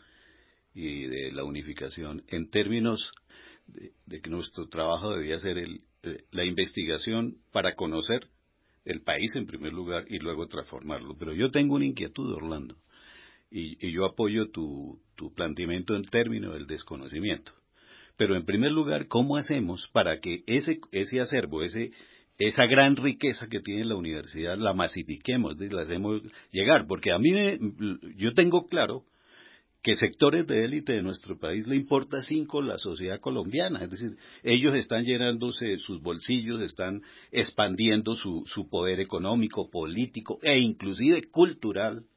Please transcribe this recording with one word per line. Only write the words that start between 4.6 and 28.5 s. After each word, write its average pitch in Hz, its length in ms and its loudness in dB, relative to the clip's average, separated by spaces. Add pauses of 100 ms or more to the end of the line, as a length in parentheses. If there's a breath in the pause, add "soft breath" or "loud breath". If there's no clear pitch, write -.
trabajo 82 480 -2
debía 78 220 -4
ser 87 200 -4
el, - 220 -8 (220)
eh, 82 280 -10
la 90 140 -2
investigación 90 920 -2 (140)
para 92 220 2
conocer 82 540 -2 (560)
el 82 180 -6
país 76 340 -2
en 110 100 -4
primer 76 260 -10
lugar 87 360 -6
y 101 100 -8
luego 80 280 -4
transformarlo. 73 720 -10
Pero 80 160 -8
yo 117 160 0
tengo 143 240 2
una 139 120 2
inquietud, 131 460 -6
Orlando, 78 440 -8 (720 loud breath)
y, 82 360 -8
y 87 60 -4
yo 90 140 0
apoyo 107 440 0
tu, 73 500 -8 (160)
tu - 180 -10
planteamiento 87 640 -2
en 101 60 -2
términos 110 520 0
del 73 120 -10
desconocimiento. 76 880 -6 (640 soft breath)
Pero 98 200 4
en 87 80 -2
primer 110 280 2
lugar, 151 360 0
¿cómo 139 280 4
hacemos 123 560 -2
para 85 280 4
que 85 260 -4
ese, 147 320 2 (140)
ese 101 280 0
acervo, 120 420 -2
ese, 117 280 -4 (480 loud breath)
esa 107 280 6
gran 135 300 8
riqueza 131 520 0
que 113 120 -4
tiene 101 240 -4
la 110 120 0
universidad, 82 600 -4
la 104 160 2
masifiquemos, 87 800 -2
es 73 60 -10
decir, 98 160 -6
la 87 80 -2
hacemos 98 400 -2 (280 loud breath)
llegar? 104 360 4
Porque 90 260 0
a 87 60 4
mí 147 140 6
me, 202 260 2 (580)
yo 104 160 0
tengo 175 340 6